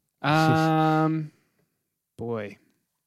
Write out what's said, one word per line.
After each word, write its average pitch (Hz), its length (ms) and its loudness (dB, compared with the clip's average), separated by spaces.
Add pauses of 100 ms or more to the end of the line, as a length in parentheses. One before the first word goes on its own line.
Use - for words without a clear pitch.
(220)
Um, 160 1120 0 (420)
<laughs> - 440 -20
boy. 107 400 -8 (500)